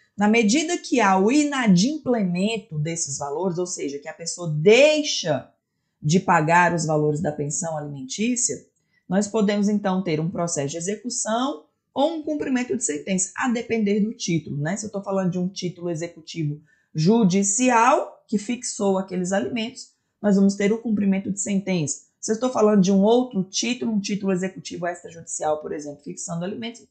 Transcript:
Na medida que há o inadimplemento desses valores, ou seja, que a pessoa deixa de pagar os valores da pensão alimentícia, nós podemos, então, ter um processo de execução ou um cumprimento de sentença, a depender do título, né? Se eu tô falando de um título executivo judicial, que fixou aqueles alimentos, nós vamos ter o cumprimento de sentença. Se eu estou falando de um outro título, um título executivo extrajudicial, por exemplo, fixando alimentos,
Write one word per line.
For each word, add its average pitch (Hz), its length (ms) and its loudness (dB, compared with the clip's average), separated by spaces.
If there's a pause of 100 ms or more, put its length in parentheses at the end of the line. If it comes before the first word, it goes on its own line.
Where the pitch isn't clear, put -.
(160)
Na 208 120 2
medida 240 480 4
que 302 240 -2
há 190 180 4
o 202 140 4
inadimplemento 226 1500 0
desses 151 400 -4
valores, 156 380 -4
ou 180 100 -2
seja, 147 320 -8
que 160 100 -14
a 156 40 -12
pessoa 170 380 -8
deixa 220 1000 4 (520)
de 165 180 4
pagar 175 540 4
os 160 100 -2
valores 151 380 0
da 151 100 -2
pensão 156 460 -6
alimentícia, 147 880 -4 (420)
nós 202 180 0
podemos, 208 420 0
então, 196 340 0
ter 156 180 -2
um 160 80 -2
processo 170 440 -4
de 160 40 -10
execução 214 880 -6 (300)
ou 311 220 0
um 302 60 -8
cumprimento 277 540 -2
de - 80 -4
sentença, 196 520 -4
a 262 120 -2
depender 226 520 0
do 214 120 0
título, 147 460 -4
né? 156 180 -2
Se 208 80 -8
eu 214 60 -10
tô 196 120 -8
falando 190 280 -2
de 180 80 -4
um 180 100 -2
título 175 400 -8
executivo 160 720 -6 (340)
judicial, 226 1300 4
que 220 80 -2
fixou 202 640 -2
aqueles 185 340 -4
alimentos, 233 600 -4 (280)
nós 208 160 4
vamos 196 200 4
ter 202 160 2
o 226 60 0
cumprimento 202 540 0
de 202 80 -6
sentença. 190 640 -2 (180)
Se - 100 -8
eu 220 40 2
estou 247 160 -2
falando 214 300 4
de 190 120 4
um 190 100 6
outro 233 400 2
título, 233 500 -4
um 208 80 0
título 202 300 -4
executivo 180 560 -4
extrajudicial, 165 760 -6
por 156 120 -8
exemplo, 147 320 -10
fixando 175 400 -8
alimentos, 226 460 -10